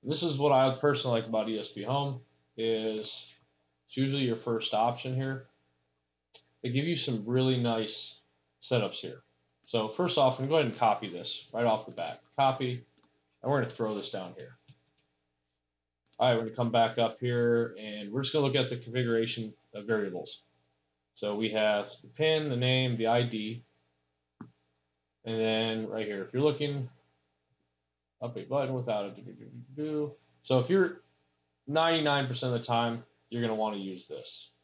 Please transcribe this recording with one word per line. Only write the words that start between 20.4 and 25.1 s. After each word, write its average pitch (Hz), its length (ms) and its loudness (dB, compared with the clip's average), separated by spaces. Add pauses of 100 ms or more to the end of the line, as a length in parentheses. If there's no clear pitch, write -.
So 104 200 -2
we 110 160 0
have 107 400 2 (100)
the - 80 -20
pin, 156 400 2
the 123 80 0
name, 127 400 2
the 113 100 0
I 120 140 6
D, 113 400 -4 (1600)